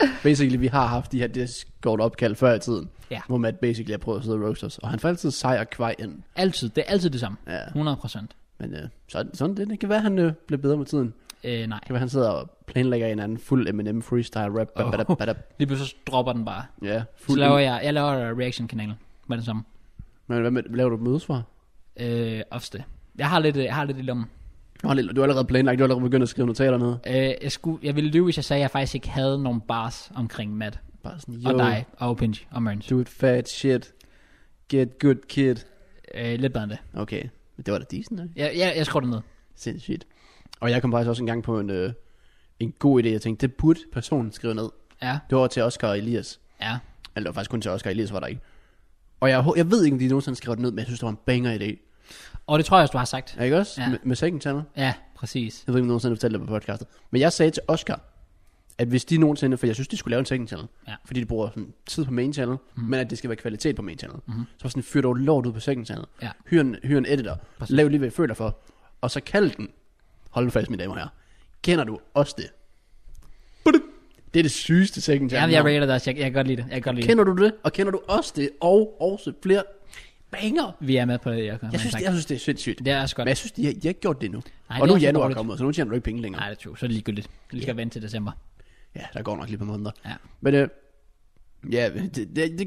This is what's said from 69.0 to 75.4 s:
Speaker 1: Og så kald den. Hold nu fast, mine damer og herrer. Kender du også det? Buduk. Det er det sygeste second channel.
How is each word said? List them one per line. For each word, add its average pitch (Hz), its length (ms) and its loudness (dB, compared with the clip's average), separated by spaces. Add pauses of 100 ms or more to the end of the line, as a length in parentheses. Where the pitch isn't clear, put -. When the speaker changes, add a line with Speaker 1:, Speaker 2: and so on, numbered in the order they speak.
Speaker 1:
Og 123 100 -2
så 139 100 -4
kald 196 360 2
den. 107 100 -8 (600)
Hold 120 160 2
nu 120 60 0
fast, - 180 0
mine 90 140 -6
damer 95 100 -6
og - 60 -8
herrer. - 100 -8 (520)
Kender 175 220 2
du 110 160 -6 (140)
også - 240 2
det? - 100 -10 (1160)
Buduk. 311 180 8 (520)
Det 165 60 6
er 165 40 6
det 151 80 2
sygeste - 500 2
second 139 280 2
channel. 156 240 4